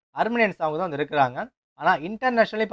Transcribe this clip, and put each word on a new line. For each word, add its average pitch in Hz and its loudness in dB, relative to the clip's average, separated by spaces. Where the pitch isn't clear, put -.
அர்மேனியன்ஸ் 220 0
அவங்க 156 0
தான் 185 -2
வந்து 143 -2
இருக்கிறாங்க. 139 0
ஆனா 165 4
இன்டர்நேஷனலி 220 0